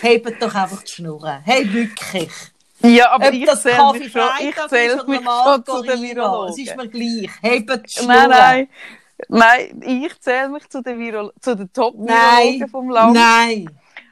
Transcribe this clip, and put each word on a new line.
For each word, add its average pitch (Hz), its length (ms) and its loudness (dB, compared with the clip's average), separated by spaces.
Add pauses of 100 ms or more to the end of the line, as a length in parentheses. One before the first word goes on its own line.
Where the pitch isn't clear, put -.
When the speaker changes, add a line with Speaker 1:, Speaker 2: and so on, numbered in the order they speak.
Speaker 1:
haben 233 360 0
doch 214 140 -6
einfach 190 300 -6
die - 80 -20
Schnurren. 151 540 -12
Hey, 240 260 0
wirklich. 208 580 -6 (520)
Speaker 2:
Ja, 240 300 6
aber 262 180 2
Speaker 1:
Ob 262 40 2
Speaker 2:
ich 254 120 -6
Speaker 1:
das 233 180 0
Speaker 2:
zähle 247 140 2
Speaker 1:
Kaffee 277 220 4
Speaker 2:
mich 262 120 -14
schon, 233 100 -4 (180)
ich 294 140 -6
Speaker 1:
Freitag 311 160 -8
Speaker 2:
zähle 240 260 0
Speaker 1:
ist 277 40 -6
oder 247 100 -10
Speaker 2:
mich 269 60 -2
schon 247 100 -6
Speaker 1:
Marco 247 360 2 (160)
Speaker 2:
zu 247 60 -6
den 262 160 -6
Speaker 1:
Riva, - 20 -8 (100)
Speaker 2:
Virologen. 202 400 -6
Speaker 1:
es 220 80 -14
ist 262 160 -12
mir 247 140 -12
gleich. 233 400 -8 (120)
Hebt 240 280 -2
die 269 40 -4
Speaker 2:
Nein, - 140 -8
Speaker 1:
Schnurren. 247 420 4
Speaker 2:
nein. 254 400 4 (600)
Nein, 226 520 2 (220)
ich - 160 -12
zähle 262 300 -4
mich 294 200 -16
zu 269 140 -10
den 240 160 -10
Virol-, 214 400 -10
zu 247 160 -4
den 190 160 -12
Top-Virologen 240 880 2
Speaker 1:
Nein. 269 100 -8
Speaker 2:
vom 254 200 -10
Land. 233 240 4
Speaker 1:
Nein. 226 640 2 (320)